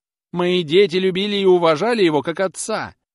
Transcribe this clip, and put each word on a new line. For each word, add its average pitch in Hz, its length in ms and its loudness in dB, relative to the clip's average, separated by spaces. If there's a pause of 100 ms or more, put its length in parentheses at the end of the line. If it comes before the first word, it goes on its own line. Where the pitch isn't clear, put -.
(320)
Мои 175 300 -2
дети 170 340 2
любили 190 400 -2
и 196 100 0
уважали 180 580 2
его 151 180 2
как 165 180 -6
отца, 185 540 -6 (200)